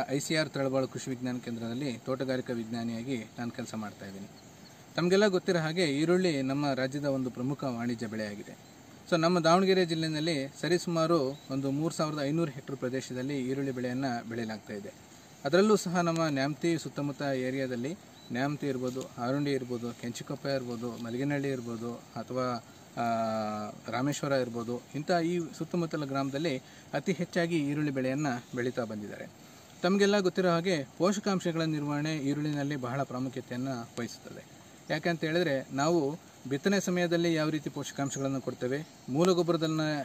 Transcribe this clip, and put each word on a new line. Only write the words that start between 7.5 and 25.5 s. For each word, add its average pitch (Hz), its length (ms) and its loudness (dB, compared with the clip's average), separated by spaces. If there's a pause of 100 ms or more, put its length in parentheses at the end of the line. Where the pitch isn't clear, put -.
ವಾಣಿಜ್ಯ 120 420 -2
ಬೆಳೆಯಾಗಿದೆ. 104 500 -6 (540)
So, 170 100 4
ನಮ್ಮ 170 200 4
ದಾವಣಗೆರೆ 185 460 6
ಜಿಲ್ಲೆಯಲ್ಲಿ 156 760 -2
ಸರಿಸುಮಾರು 160 800 2 (120)
ಒಂದು 135 200 0
ಮೂರು 156 240 0
ಸಾವಿರದ 151 280 -2
ಐನೂರು 156 280 2
ಹೆಕ್ಟೇರ್ 135 280 -8
ಪ್ರದೇಶದಲ್ಲಿ 127 720 -2
ಈರುಳ್ಳಿ 135 220 -2
ಬೆಳೆಯನ್ನ 127 320 -2 (240)
ಬೆಳೆಯಲಾಗ್ತಾ 110 460 -6
ಇದೆ. 101 180 -8 (520)
ಅದರಲ್ಲೂ 196 320 8
ಸಹ 180 220 0
ನಮ್ಮ 165 300 4
ನ್ಯಾಮತಿ 151 500 2
ಸುತ್ತಮುತ್ತ 143 440 -4
ಏರಿಯಾದಲ್ಲಿ, 131 760 -2 (360)
ನ್ಯಾಮತಿ 139 340 -2
ಇರ್ಬೋದು, 127 340 -2 (180)
ಆರುಂಡಿ 139 340 0
ಇರ್ಬೋದು, 120 480 -4
ಕೆಂಚಿಕೊಪ್ಪ 123 460 -8
ಇರ್ಬೋದು, 120 580 -4
ಮಲಗಿನಹಳ್ಳಿ 139 440 0
ಇರ್ಬೋದು, 120 460 -4
ಅಥವಾ, 123 680 -4 (320)
ಆ, 123 80 0 (840)
ರಾಮೇಶ್ವರ 139 420 -2
ಇರ್ಬೋದು, 120 500 -2 (120)
ಇಂಥ 147 160 -4
ಈ 175 300 2 (180)